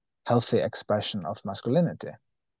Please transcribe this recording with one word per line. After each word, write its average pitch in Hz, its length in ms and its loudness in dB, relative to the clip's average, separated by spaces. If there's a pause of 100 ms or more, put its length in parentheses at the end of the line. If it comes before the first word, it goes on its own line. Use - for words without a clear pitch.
(260)
healthy 117 340 2
expression - 640 0
of - 200 -8
masculinity, 120 640 0 (500)